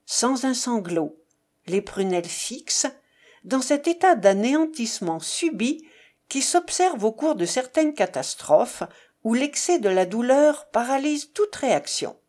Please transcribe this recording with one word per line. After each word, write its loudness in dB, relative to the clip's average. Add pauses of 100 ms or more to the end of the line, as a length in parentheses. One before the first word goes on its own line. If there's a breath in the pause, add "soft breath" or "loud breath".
sans 0
un 0
sanglot, -4 (460)
les -2
prunelles -2
fixes, -6 (560 soft breath)
dans -2
cet 0
état 4
d'anéantissement 0
subit -4 (440 loud breath)
qui -4
s'observe 0
au 2
cours 0
de 0
certaines 0
catastrophes 0 (400 soft breath)
où 0
l'excès 0
de 0
la 4
douleur 2
paralyse -2
toute -2
réaction. -2 (120)